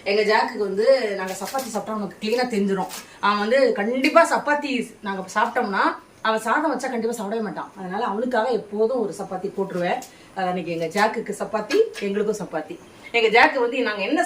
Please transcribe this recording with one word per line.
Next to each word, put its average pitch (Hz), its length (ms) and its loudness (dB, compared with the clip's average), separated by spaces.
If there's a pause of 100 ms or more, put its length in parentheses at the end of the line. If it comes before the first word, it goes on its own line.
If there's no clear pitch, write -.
(120)
எங்க 214 100 4 (100)
ஜாக்குக்கு 208 380 2
வந்து 202 180 2 (320)
நாங்க 185 220 -4
சப்பாத்தி 240 320 -4
சாப்பிட்டா 214 220 -4
அவனுக்கு 202 280 -6
கிளீனா 240 300 0
தெரிஞ்சிடும். 196 380 0 (340)
அவன் 208 180 2
வந்து 240 160 4 (200)
கண்டிப்பா 269 440 6 (100)
சப்பாத்தி 294 380 0 (360)
நாங்க 190 180 -6 (120)
சாப்பிட்டோம்னா 226 480 0 (420)
அவன் 220 200 0
சாதம் 302 260 0
வச்சா 254 200 -4
கண்டிப்பா 226 240 -2
சாப்பிடவே 214 300 -4
மாட்டான். 165 320 -10
அதனால 190 320 -6
அவனுக்காக 233 360 -2 (120)
எப்போதும் 226 460 0
ஒரு 165 160 -6
சப்பாத்தி 185 360 -6
போட்டுருவேன். 180 420 -2 (360)
அது 185 160 -2
அன்னைக்கு 170 240 -4
எங்க 165 120 -4 (100)
ஜாக்குக்கு - 440 0
சப்பாத்தி, 214 360 -2 (300)
எங்களுக்கும் 208 340 -2
சப்பாத்தி. - 360 -8 (400)
எங்க 226 180 4
ஜாக்கு 285 280 6
வந்து 240 240 0
நாங்க 208 220 -4
என்ன 339 160 2